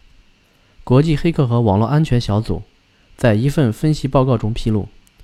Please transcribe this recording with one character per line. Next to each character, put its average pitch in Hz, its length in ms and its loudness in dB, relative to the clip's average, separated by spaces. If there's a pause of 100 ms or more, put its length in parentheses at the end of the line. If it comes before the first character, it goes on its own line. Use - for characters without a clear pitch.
(840)
国 127 180 4
际 156 160 2
黑 170 160 0
客 151 140 0
和 120 160 0
网 101 160 2
络 113 80 0
安 147 180 2
全 120 160 0
小 104 220 -2
组 87 200 -6 (540)
在 113 180 2
一 117 140 0
份 143 240 0
分 156 220 -2
析 - 140 -6
报 135 160 2
告 131 120 0
中 107 160 -4
披 - 180 -4
露， 101 180 -2 (360)